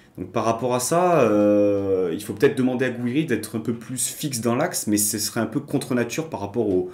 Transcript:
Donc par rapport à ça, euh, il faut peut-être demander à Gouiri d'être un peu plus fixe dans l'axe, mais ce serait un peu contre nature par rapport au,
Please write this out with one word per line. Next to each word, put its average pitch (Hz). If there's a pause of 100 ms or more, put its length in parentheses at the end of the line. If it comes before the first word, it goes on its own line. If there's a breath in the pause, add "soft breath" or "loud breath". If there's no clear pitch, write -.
(160 loud breath)
Donc -
par 110
rapport 123
à 123
ça, 170
euh, 104
il 104
faut -
peut-être 143
demander 127
à 123
Gouiri 120
d'être 117
un 110
peu 113
plus 123
fixe 131
dans 117
l'axe, -
mais 104
ce 104
serait 107
un 110
peu 139
contre 135
nature 123
par 101
rapport 101
au, 90